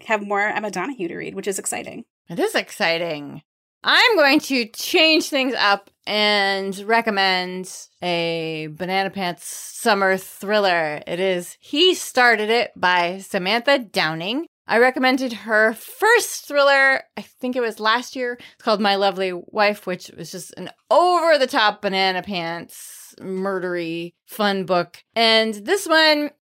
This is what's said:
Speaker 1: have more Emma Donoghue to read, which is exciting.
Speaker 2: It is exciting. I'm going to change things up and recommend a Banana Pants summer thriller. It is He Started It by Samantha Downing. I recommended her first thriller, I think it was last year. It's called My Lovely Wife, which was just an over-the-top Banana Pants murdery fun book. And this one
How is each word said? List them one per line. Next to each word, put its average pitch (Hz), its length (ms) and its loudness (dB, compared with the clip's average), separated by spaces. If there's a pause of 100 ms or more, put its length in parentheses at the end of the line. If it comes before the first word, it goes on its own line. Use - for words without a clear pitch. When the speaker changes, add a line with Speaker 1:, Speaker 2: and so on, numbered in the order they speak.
Speaker 1:
have 208 200 -2
more 202 140 -2
Emma 208 320 -2
Donoghue 202 380 -6
to - 80 -12
read, - 180 -10
which 190 120 -10
is 196 120 -4
exciting. - 460 -10 (240)
Speaker 2:
It 175 100 -6
is 415 160 0
exciting. 165 840 -4 (460)
I'm 403 280 4
going 294 240 6
to 254 260 -2
change 320 640 2
things 262 260 0
up 202 360 0 (160)
and 196 720 0
recommend 196 920 0 (300)
a 165 720 -4
Banana 185 400 -4
Pants 180 340 -6
summer 196 720 0
thriller. 185 880 -2
It 170 140 -6
is 180 400 -4
He 349 340 2
Started 233 560 2
It 233 260 0
by 180 440 0
Samantha 208 580 0
Downing. 190 680 -4 (200)
I 214 120 2
recommended 254 540 2
her 220 400 2
first - 720 0
thriller, 277 560 4 (120)
I - 60 -12
think - 340 -8
it 254 60 -2
was 226 180 -4
last 226 360 -2
year. 247 240 -6 (160)
It's - 80 -20
called 214 180 2
My 202 140 2
Lovely 190 380 0
Wife, 208 520 -2
which 180 320 -8
was 165 140 -14
just 175 260 -14
an 180 140 -12 (180)
over-the-top 294 920 4
Banana 190 400 0
Pants 170 960 -10
murdery 175 960 -6 (120)
fun 196 400 -2
book. 175 380 -2 (120)
And 220 380 2
this 277 340 -4
one 311 440 4 (200)